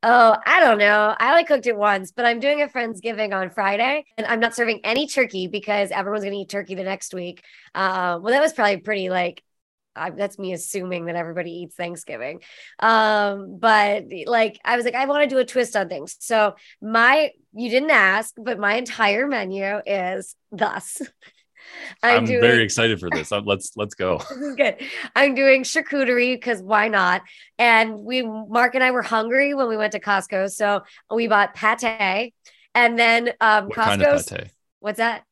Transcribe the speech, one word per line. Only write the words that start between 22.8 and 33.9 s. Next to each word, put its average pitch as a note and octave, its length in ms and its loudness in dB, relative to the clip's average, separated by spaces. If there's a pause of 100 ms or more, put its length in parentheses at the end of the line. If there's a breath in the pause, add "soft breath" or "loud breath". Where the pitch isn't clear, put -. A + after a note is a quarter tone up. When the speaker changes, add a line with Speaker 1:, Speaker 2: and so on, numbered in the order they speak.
Speaker 2:
for F2 100 -6
this. - 220 -4
Uh, G#2 80 0
let's, G2+ 340 -4
let's G#2 200 -6
go. F#2 240 -2
Speaker 1:
<laughs> - 100 -12
This C4 100 -12
is C#4 160 -8
good. A#3+ 220 0 (400 loud breath)
I'm C4+ 180 4
doing C4+ 280 4
charcuterie B3+ 800 0
'cause A3+ 220 -4
why G#3 260 0
not? F#3 340 2 (360 loud breath)
And A3 460 4
we, B3+ 160 -2
Mark A3+ 540 -2
and C4 100 2
I B3+ 60 2
were B3 120 0
hungry A#3+ 520 0
when C4+ 140 0
we A3 100 -4
went G#3+ 140 -2
to G#3 60 -6
Costco, G3 540 -2
so G3+ 300 0 (280 soft breath)
we A#3 160 0
bought G3+ 280 2
pate. A3 800 -2 (400 soft breath)
And A#3 240 4
then, A#3 420 2
um, G#3+ 280 4
Speaker 2:
What G#3+ 80 -10
kind A3 260 2